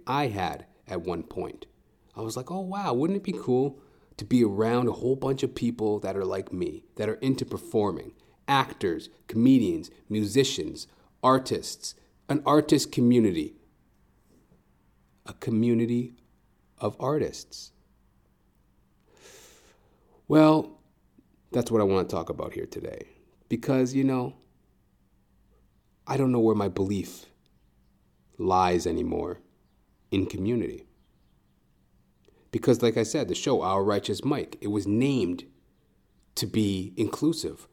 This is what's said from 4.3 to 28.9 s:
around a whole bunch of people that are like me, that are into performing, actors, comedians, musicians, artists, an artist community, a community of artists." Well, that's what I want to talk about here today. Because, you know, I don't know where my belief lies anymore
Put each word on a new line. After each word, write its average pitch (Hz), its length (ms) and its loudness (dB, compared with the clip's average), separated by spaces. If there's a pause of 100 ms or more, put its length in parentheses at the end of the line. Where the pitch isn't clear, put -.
around 113 440 2
a 107 40 -2
whole 131 240 0
bunch 135 260 -2
of 127 120 -2
people 110 460 0
that 95 160 -4
are 95 80 -2
like 95 280 -4
me, 87 320 -6 (120)
that 107 120 -2
are 107 60 -2
into 135 320 -2
performing, 104 640 -2 (340)
actors, 131 600 0 (200)
comedians, 110 600 4 (180)
musicians, 104 800 -2 (360)
artists, 127 720 0 (340)
an 151 160 0
artist 151 480 4
community, 113 640 4 (1700)
a - 80 -18
community 117 840 0 (640)
of 104 220 -4
artists." - 720 -4 (2500)
Well, 156 500 6 (720)
that's 120 200 -2
what 113 100 4
I 101 40 4
want 95 240 2
to - 60 -8
talk 82 140 -4
about 76 240 -8
here - 140 -10
today. - 420 -12 (400)
Because, 131 460 0
you 135 100 2
know, 131 300 -2 (1700)
I 135 120 -4
don't 131 140 2
know 120 80 4
where 110 140 6
my 101 140 0
belief 95 560 -4 (1120)
lies 92 500 2
anymore 82 540 -4 (720)